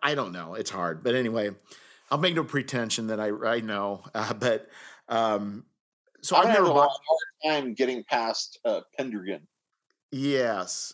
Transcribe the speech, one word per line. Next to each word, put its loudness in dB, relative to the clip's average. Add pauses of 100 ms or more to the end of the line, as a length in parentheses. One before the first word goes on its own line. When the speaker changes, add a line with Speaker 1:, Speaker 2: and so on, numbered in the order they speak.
Speaker 1:
I 2
don't -4
know. -10
It's -6
hard. -2
But 2
anyway, 0 (600)
I'll 2
make 2
no 0
pretension -2
that -2
I, 0
I 0
know. -4 (100)
Uh, -2
but, 0 (380)
um, 0 (560)
so -2
Speaker 2:
I'm 8
Speaker 1:
I've 6
Speaker 2:
having 6
Speaker 1:
never 6
Speaker 2:
a 4
Speaker 1:
wa- 8
Speaker 2:
hard 0
time -2
getting 0
past, -2
uh, 0 (160)
Pendragon. -6 (640)
Speaker 1:
Yes. -2